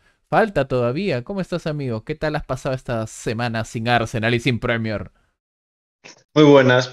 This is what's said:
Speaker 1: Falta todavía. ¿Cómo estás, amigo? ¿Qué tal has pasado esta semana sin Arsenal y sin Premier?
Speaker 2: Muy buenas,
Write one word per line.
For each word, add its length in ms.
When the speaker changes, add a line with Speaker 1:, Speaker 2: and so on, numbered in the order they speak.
Speaker 1:
Falta 400
todavía. 560
¿Cómo 160
estás, 260
amigo? 380
¿Qué 100
tal 220
has 80
pasado 300
esta 340
semana 560
sin 240
Arsenal 460
y 60
sin 200
Premier? 500
Speaker 2:
Muy 100
buenas, 480